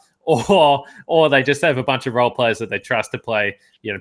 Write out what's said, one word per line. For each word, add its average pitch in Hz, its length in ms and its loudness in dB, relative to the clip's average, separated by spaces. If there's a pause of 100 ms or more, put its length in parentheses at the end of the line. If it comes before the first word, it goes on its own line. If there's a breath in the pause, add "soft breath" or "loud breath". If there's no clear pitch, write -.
<laughs> - 140 -20
or, 147 640 2 (240 loud breath)
or 160 220 4
they 139 120 4
just 143 220 -2
have 147 160 0
a 123 40 -4
bunch 131 220 -4
of 123 80 -6
role 120 160 2
players 117 300 -2
that 113 100 -8
they 101 80 -6
trust 110 360 -4
to - 40 -8
play, 104 400 -4 (240 soft breath)
you 107 100 -10
know, 98 100 -10